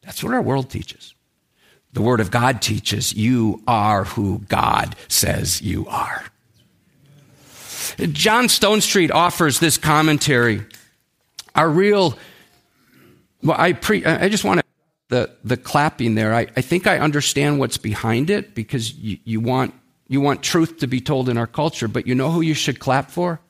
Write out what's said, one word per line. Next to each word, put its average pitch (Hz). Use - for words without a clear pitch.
That's -
what 233
our 247
world 131
teaches. -
The 104
Word 117
of 92
God 120
teaches 101
you 110
are 107
who 98
God -
says -
you -
are. -
John 214
Stonestreet 202
offers 165
this 160
commentary. 143
Our 160
real, 190
well, 151
I 175
pre-, -
I 160
just 208
want 185
to, -
the, 123
the 117
clapping 143
there, 110
I, 117
I 131
think 180
I 185
understand 147
what's 123
behind 113
it 208
because 113
you, 104
you 110
want, 127
you 135
want 139
truth -
to 143
be 123
told 131
in 117
our 117
culture, 147
but 107
you 127
know 131
who 170
you 160
should 143
clap 135
for? 175